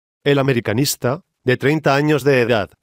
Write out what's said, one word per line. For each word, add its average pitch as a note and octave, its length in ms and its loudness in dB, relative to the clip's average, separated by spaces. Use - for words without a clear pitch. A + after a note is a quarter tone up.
El C#3+ 160 2
americanista, C3 840 -2
de - 140 0
treinta D3 380 0
años D3 280 0
de C3 180 4
edad, A2 300 0